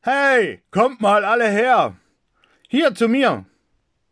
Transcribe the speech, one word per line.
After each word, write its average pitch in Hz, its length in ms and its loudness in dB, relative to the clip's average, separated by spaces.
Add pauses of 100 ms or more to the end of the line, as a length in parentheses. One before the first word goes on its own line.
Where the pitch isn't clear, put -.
„Hey, 254 600 0 (100)
kommt 233 300 0
mal 202 240 2
alle 226 240 0
her! 202 460 0 (720)
Hier 302 280 0
zu 226 120 0
mir!“ 220 380 0 (680)